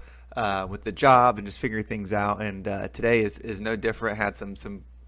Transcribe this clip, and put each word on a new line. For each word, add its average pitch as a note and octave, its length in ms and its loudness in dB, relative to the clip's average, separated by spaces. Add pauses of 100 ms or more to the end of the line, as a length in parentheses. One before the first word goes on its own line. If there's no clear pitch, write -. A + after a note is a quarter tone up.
(360)
uh, G2 320 0
with G2 160 -10
the G#2+ 80 -4
job B2 460 6
and G2+ 80 -8
just G2+ 120 -10
figuring A2 260 -4
things G#2 280 -6
out. G2+ 300 0
And, G2 260 -6
uh, G2 200 -4
today A#2 340 2
is, G#2 160 -2
is A2 200 -8
no A2 160 -2
different. A2 440 -2
Had G2+ 180 -2
some, G2 180 -10
some G2+ 300 -12 (240)